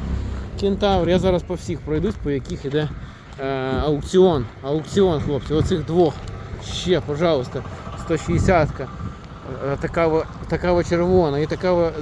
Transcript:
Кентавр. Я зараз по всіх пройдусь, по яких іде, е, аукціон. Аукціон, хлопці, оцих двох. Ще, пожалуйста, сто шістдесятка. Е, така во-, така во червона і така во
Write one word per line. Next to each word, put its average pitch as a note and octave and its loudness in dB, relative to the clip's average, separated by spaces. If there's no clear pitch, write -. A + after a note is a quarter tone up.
Кентавр. G3 2
Я F3+ 6
зараз F3+ 2
по F#3 -6
всіх D3+ -6
пройдусь, D#3 -2
по D3 -2
яких C#3 -4
іде, D3 0
е, C3+ -4
аукціон. D3+ 4
Аукціон, D#3 2
хлопці, C#3+ -2
оцих D#3 2
двох. E3 4
Ще, F3 2
пожалуйста, D3 0
сто E3 0
шістдесятка. D#3 2
Е, C#3 0
така E3 0
во-, D#3+ 2
така E3+ 0
во F3 4
червона F3 4
і D#3 0
така F3+ 0
во E3+ 4